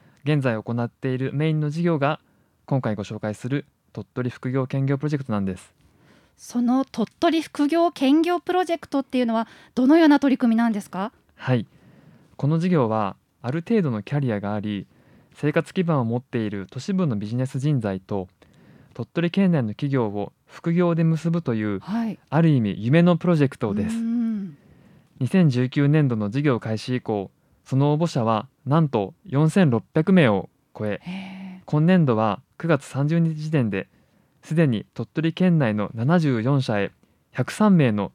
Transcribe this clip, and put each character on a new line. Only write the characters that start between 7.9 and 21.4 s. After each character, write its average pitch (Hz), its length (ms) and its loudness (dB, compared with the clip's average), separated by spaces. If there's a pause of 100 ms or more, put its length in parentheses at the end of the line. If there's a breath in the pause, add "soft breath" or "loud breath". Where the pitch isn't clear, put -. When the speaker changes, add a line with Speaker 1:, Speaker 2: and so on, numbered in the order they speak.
Speaker 2:
兼 285 300 2
業 349 180 0
プ 349 140 -4
ロ 370 100 0
ジ 339 100 -4
ェ 330 40 -2
ク - 100 -20
ト 277 120 -4
っ 269 40 -2
て - 140 -6
い 247 60 2
う - 20 0
の 226 80 -2
は、 226 140 -2 (260 soft breath)
ど 254 140 2
の 311 100 8
よ 339 80 6
う - 40 8
な 285 100 6
取 285 140 2
り 269 40 2
組 240 140 2
み 226 40 2
な 233 140 2
ん 220 40 0
で 208 60 -4
す - 120 -12
か？ 196 200 -4 (240)
Speaker 1:
は 127 200 0
い。 117 100 -2 (720 soft breath)
こ 139 100 -2
の 160 100 2
事 175 120 0
業 143 200 2
は、 107 280 -2 (240)
あ 120 100 -6
る 165 160 -6
程 226 140 2
度 147 100 -2
の 107 100 -4
キ 139 140 -6
ャ 147 40 -2
リ 127 120 -2
ア 104 80 -2
が 101 140 -4
あ 107 60 -4
り、 101 280 -6 (460 soft breath)
生 147 180 -4
活 160 220 -4
基 190 100 -2
盤 165 160 0
を 120 60 0
持 117 140 -2
っ - 20 -6
て - 160 -8
い 107 120 -2
る 98 200 -8
都 - 100 -14
市 202 140 -6
部 185 120 0
の 123 120 -2
ビ 104 100 -6
ジ 113 80 -6
ネ 127 100 -2
ス 131 140 -8
人 139 220 0
材 98 180 -4
と、 95 300 -8 (640 soft breath)
鳥 - 160 -10
取 170 220 -2
県 190 200 2
内 147 120 2
の 107 60 -4
企 139 200 -6
業 131 180 0
を 101 240 -6 (140)
副 - 260 -6
業 170 240 2
で 165 80 2
結 160 280 0
ぶ 170 100 -2